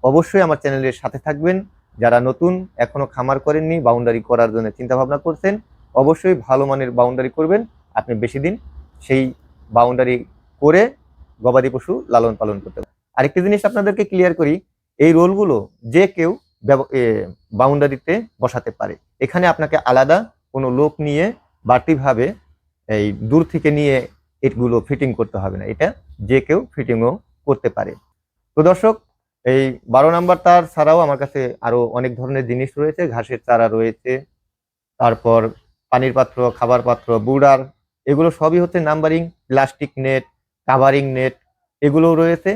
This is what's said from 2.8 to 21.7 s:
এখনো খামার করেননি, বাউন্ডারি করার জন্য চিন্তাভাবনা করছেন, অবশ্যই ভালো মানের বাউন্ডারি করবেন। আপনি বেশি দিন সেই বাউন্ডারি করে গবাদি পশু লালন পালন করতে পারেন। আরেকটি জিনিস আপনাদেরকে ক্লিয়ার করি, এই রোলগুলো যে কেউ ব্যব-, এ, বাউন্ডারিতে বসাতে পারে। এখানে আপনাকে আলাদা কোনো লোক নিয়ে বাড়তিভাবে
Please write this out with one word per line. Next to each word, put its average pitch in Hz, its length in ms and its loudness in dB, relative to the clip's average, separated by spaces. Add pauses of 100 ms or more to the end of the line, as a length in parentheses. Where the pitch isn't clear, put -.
এখনো 139 300 -6
খামার 135 320 -4
করেননি, 156 320 -2 (100)
বাউন্ডারি 117 420 0
করার 117 260 2
জন্য 113 120 -2 (100)
চিন্তাভাবনা 131 480 -2
করছেন, 170 280 -4 (420)
অবশ্যই 160 400 2 (120)
ভালো 131 220 2
মানের 135 200 -2 (100)
বাউন্ডারি 127 380 0
করবেন। 165 240 0 (380)
আপনি 120 140 -6 (100)
বেশি 120 220 -6
দিন 185 80 -2 (520)
সেই 135 180 2 (540)
বাউন্ডারি 123 380 2 (460)
করে 156 200 6 (640)
গবাদি 127 280 2
পশু 131 200 -6 (200)
লালন 117 280 4
পালন 104 220 -4
করতে 101 180 -16
পারেন। - 120 -16 (240)
আরেকটি 143 280 0
জিনিস 202 240 0
আপনাদেরকে 202 400 -2
ক্লিয়ার 180 300 2
করি, 151 140 2 (460)
এই 156 180 6
রোলগুলো 185 380 2 (380)
যে 175 100 6 (120)
কেউ 170 160 -2 (360)
ব্যব-, 135 220 2 (100)
এ, - 20 2 (580)
বাউন্ডারিতে 139 540 0 (280)
বসাতে 120 380 -6
পারে। 98 160 -8 (240)
এখানে 175 340 -2
আপনাকে 156 220 -4 (140)
আলাদা 131 280 4 (360)
কোনো 135 140 -4 (120)
লোক 151 200 2
নিয়ে 151 260 -2 (400)
বাড়তিভাবে 131 600 0 (640)